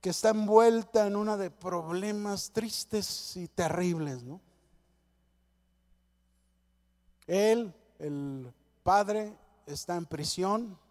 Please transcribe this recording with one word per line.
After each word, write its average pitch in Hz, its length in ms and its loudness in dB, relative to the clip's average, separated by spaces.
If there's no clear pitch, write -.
que 185 80 -2
está 196 200 2
envuelta 220 760 6
en 202 100 0
una 214 220 0
de 190 140 -4
problemas 185 960 -4
tristes - 880 -6
y 175 100 -8
terribles, 160 760 -2
¿no? 143 180 -14
Él, 214 440 2
el 143 520 -8
padre, 208 560 0
está 175 300 -6
en 170 100 -6
prisión. 185 680 -4